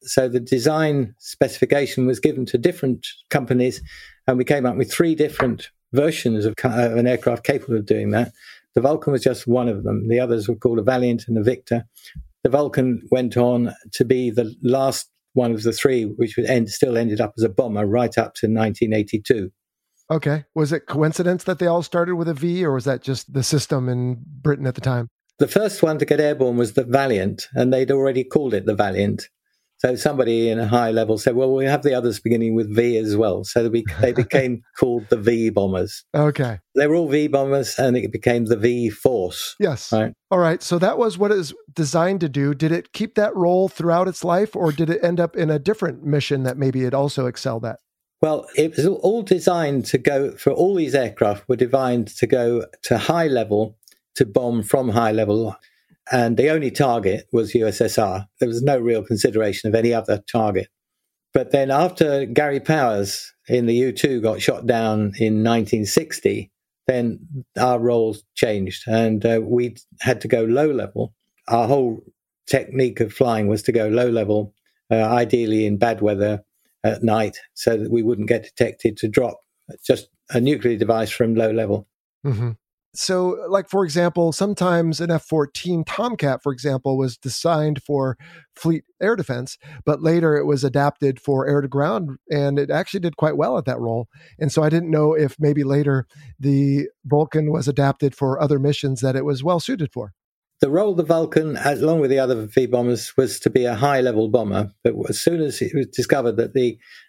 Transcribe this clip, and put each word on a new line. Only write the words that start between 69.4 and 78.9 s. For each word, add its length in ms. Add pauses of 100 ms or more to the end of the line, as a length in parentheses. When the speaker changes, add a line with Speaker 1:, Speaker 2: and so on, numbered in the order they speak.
Speaker 1:
we 340 (240)
had 220
to 60
go 160
low 260
level. 420 (360)
Our 200
whole 340 (440)
technique 540
of 120
flying 360
was 160
to 80
go 160
low 200
level, 460 (360)
uh, 60
ideally 680
in 100
bad 240
weather 420 (420)
at 180
night, 360 (160)
so 240
that 120
we 120
wouldn't 260
get 140
detected, 560